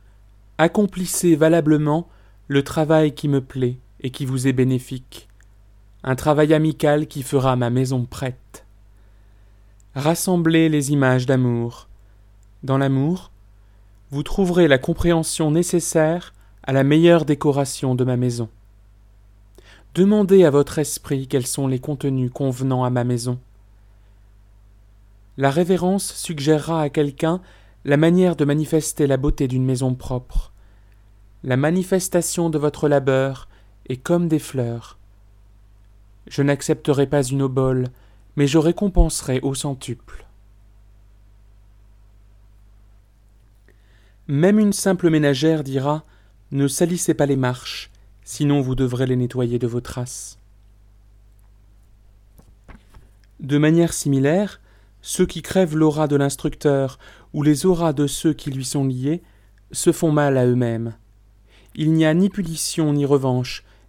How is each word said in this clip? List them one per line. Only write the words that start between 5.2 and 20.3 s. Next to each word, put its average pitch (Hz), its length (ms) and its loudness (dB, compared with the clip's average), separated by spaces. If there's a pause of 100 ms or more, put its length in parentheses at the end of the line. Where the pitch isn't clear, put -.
un 131 100 -2
travail 151 400 2
amical 156 520 0
qui 143 160 -10
fera 131 340 0
ma 120 140 0
maison 127 340 -2
prête. - 600 -12 (1300)
Rassemblez 160 760 2
les 147 240 -2
images 127 340 2
d'amour. 120 600 -2 (760)
Dans 135 160 -2
l'amour, 139 540 -2 (760)
vous 143 120 -6
trouverez 180 460 2
la 135 100 4
compréhension 165 720 -2
nécessaire 165 840 0 (280)
à 135 100 -6
la 135 120 4
meilleure 160 400 6
décoration 139 720 -2
de 123 100 0
ma 127 120 0
maison. 120 320 -2 (1500)
Demandez 196 500 6